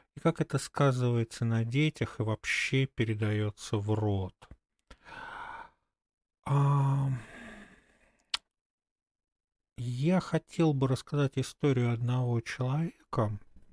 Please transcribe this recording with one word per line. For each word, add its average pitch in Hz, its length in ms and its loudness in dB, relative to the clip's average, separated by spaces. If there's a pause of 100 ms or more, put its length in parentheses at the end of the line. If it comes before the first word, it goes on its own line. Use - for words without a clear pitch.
(160)
и - 40 -16
как 165 220 2
это - 160 -2
сказывается 123 880 0
на 113 180 2
детях 131 560 -2
и 113 40 4
вообще 131 640 0
передается 107 880 0
в 104 160 0
род. 101 400 0 (2000)
А... 139 640 2 (2750)
я 127 420 0
хотел 160 540 0
бы 135 140 2
рассказать 139 480 0
историю 123 580 2
одного 120 480 0
человека, 127 960 -2 (360)